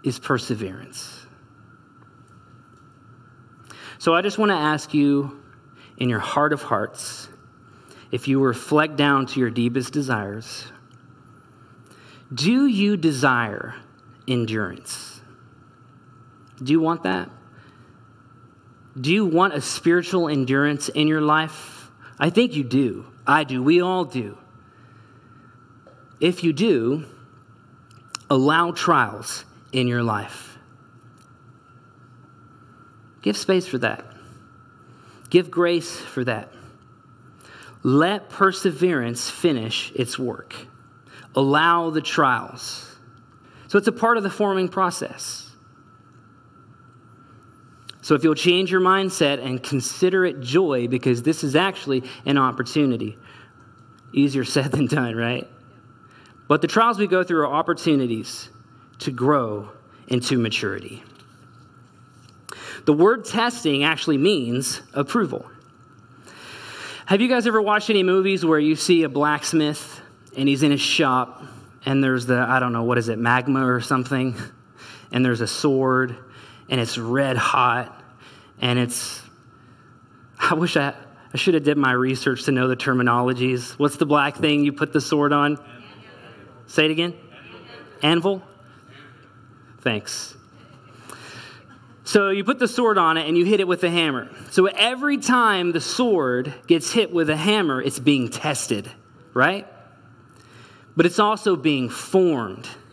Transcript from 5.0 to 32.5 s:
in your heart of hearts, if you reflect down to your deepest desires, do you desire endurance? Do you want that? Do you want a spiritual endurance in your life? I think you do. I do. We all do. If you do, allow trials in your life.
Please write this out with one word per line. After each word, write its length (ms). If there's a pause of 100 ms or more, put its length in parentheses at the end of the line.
in 120
your 100
heart 340
of 80
hearts, 680 (800)
if 160
you 120
reflect 560
down 320
to 120
your 100
deepest 440
desires, 720 (1700)
do 340
you 300
desire 760 (520)
endurance? 960 (1400)
Do 100
you 80
want 240
that? 260 (1700)
Do 120
you 140
want 300
a 60
spiritual 680
endurance 600
in 180
your 140
life? 680 (300)
I 100
think 260
you 80
do. 420 (200)
I 180
do. 200
We 180
all 240
do. 320 (1800)
If 240
you 100
do, 520 (1200)
allow 420
trials 720 (280)
in 160
your 160
life. 540 (2750)